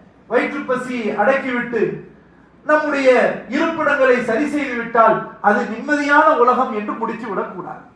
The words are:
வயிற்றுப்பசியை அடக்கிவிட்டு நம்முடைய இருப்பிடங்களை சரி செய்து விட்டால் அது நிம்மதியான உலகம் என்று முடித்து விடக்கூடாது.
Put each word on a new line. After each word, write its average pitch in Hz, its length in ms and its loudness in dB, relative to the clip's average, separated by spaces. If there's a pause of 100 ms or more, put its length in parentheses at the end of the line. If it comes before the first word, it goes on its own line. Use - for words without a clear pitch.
(320)
வயிற்றுப்பசியை 247 720 -2 (160)
அடக்கிவிட்டு 240 600 0 (880)
நம்முடைய 285 400 2 (460)
இருப்பிடங்களை 285 600 2 (120)
சரி 226 160 0 (100)
செய்து 262 240 -4
விட்டால் 226 380 2 (320)
அது 240 120 2 (120)
நிம்மதியான 294 540 2 (160)
உலகம் 247 360 2
என்று 240 220 -8
முடித்து 226 280 -8
விடக்கூடாது. 185 540 -8 (120)